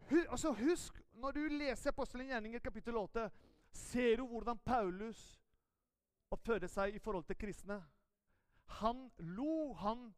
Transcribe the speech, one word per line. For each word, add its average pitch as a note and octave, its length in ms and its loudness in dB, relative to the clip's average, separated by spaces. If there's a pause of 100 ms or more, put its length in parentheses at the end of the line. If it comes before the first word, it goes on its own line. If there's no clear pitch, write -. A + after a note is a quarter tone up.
hu-, D#4+ 200 6
altså B3 220 2
husk, B3+ 500 0 (120)
når B3+ 180 -4
du D4 100 -2 (100)
leser C#4+ 400 0
Apostelen B3+ 400 -4
Gjerninger A3+ 320 -4
kapittel A#3 340 -4
åtte, A3 280 0 (460)
ser A#3+ 460 4
du C4 100 -2
hvordan A#3 380 -2
Paulus G#3 760 0 (880)
oppfører G3 400 0
seg G3+ 240 2
i G3 80 -8
forhold F#3+ 240 -2
til F#3+ 120 -4
kristne. G3+ 420 -6 (1000)
Han A#3+ 380 0
lo, C4 560 0
han A3 340 -2 (100)